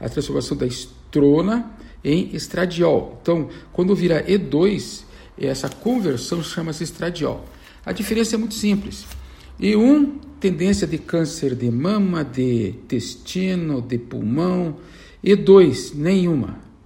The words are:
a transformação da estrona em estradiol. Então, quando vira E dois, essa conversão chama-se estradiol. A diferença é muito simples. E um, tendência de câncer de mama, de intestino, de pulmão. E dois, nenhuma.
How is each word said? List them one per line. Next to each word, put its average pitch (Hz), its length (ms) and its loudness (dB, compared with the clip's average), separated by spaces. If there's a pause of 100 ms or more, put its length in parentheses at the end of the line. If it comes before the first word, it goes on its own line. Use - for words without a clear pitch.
a 123 80 -6
transformação 139 480 -4
da 135 100 -2
estrona 147 1040 0 (320)
em 160 320 0
estradiol. 170 880 0
Então, 165 260 0 (240)
quando 185 220 2
vira 165 340 2
E 190 80 4
dois, 165 720 0 (320)
essa 135 300 -4
conversão 170 760 -2
chama-se 160 400 -6
estradiol. 156 600 -6 (420)
A 185 60 -6
diferença 220 420 -2
é 220 40 0
muito 226 160 -4
simples. - 520 -2 (520)
E 208 180 2
um, 277 420 4 (220)
tendência 185 460 2
de 151 120 -4
câncer 143 560 -2
de 117 160 -2
mama, 170 540 0
de 123 460 0
intestino, 165 1080 -4
de 117 180 -4
pulmão. 151 800 -2 (460)
E 196 120 6
dois, 165 600 6
nenhuma. 165 640 0 (280)